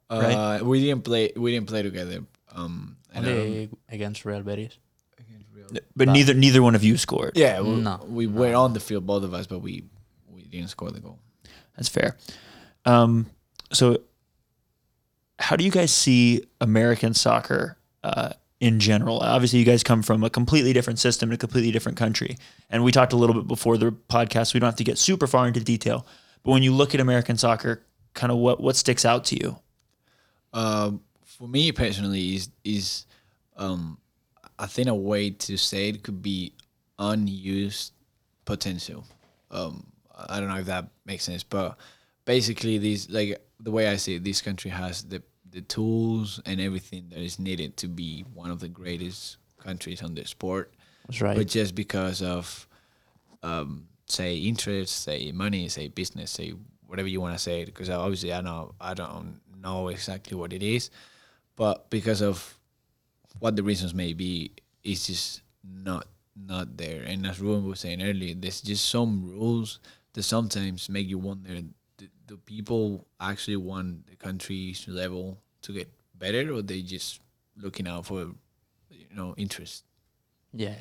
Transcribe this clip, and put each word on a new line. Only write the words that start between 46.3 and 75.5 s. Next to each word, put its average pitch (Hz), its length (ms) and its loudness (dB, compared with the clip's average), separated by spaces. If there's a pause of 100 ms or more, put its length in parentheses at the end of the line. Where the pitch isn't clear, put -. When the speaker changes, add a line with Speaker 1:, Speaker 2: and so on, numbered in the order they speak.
Speaker 2:
and 95 160 -4
everything 92 480 -6
that 85 100 -14
is 90 200 -8
needed 92 380 -8
to 90 100 -10
be 82 460 -10
one 87 180 -12
of 87 80 -10
the 90 100 -12
greatest 87 680 -12 (200)
countries 90 460 -12
on 85 100 -10
the 76 120 -12
sport. - 480 -8 (340)
Speaker 3:
That's 117 140 -8
right. 104 160 0
Speaker 2:
But 104 100 2
just 101 260 -2
because 95 480 -4
of, 90 460 -6 (720)
um, 76 460 -8 (180)
say, 90 320 -4
interest, 98 640 -4
say, 76 280 -8
money, 92 380 -4
say, 76 180 -10
business, - 440 -10
say, 82 220 -10 (320)
whatever 95 220 -8
you 92 140 -4
wanna 87 180 -6
say, 85 260 -6
'cause 92 240 -12
obviously 90 440 -4
I 90 80 -6
know, 85 380 -10
I 90 140 -10
don't 82 460 -12 (200)
know 92 280 -8
exactly 95 500 -12
what 87 160 -10
it 92 80 -10
is, 113 280 -2 (640)
but - 340 -2
because 107 320 -2
of 98 340 -4 (840)
what 113 160 -2
the 101 80 -2
reasons 92 300 -2
may 87 200 -4
be, 87 380 -6 (320)
it's 95 240 -6
just - 340 -8 (220)
not, 95 440 -10 (280)
not 95 420 -12
there. 80 260 -10
And 95 220 -8
as 92 140 -8
Ruben 101 300 -2
was 92 100 -8
saying 87 220 -8
earlier, 95 340 -4
there's 92 260 -10
just 101 280 -4
some 110 400 -2
rules 110 500 -4 (340)
that 104 100 -8
sometimes 98 640 -4
make 98 180 -4
you 95 100 -6
wonder, 95 440 -10 (360)
do, 98 100 -20 (200)
do 104 100 -20
people 107 720 -4 (120)
actually 101 380 -6
want 90 500 -8
the - 80 -20
country's 92 720 -10
level 92 520 -8 (220)